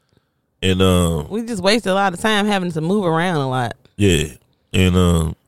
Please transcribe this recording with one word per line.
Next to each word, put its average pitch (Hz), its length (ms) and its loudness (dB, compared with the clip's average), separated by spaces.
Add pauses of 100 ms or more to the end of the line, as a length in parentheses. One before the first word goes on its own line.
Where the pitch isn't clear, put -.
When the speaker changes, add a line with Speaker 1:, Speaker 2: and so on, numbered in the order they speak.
(640)
Speaker 1:
And, 92 180 0
um, 85 480 2
Speaker 2:
we 220 160 -6
just 220 180 -6
wasted 214 280 0
a 214 40 0
lot 196 200 0
of 165 60 -14
time 214 260 0
having 185 260 -2
to 156 80 -6
move 190 240 -2
around 165 380 0
a 131 60 -2
lot. 127 260 -4 (220)
Speaker 1:
Yeah. 82 320 2 (440)
And, 92 240 2
um, 85 400 2 (120)